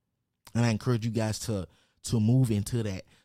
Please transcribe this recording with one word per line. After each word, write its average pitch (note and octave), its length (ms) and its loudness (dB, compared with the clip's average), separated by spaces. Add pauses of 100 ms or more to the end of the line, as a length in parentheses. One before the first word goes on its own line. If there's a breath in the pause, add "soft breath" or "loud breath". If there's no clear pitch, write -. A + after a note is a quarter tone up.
(540)
And A#2 100 2
I A#2 60 2
encourage A2+ 340 0
you A#2+ 60 -2
guys A2 300 -2
to, G2 260 -4 (380 soft breath)
to A#2 160 0
move A#2+ 300 4
into A2 340 -2
that, F#2+ 180 -6 (220 soft breath)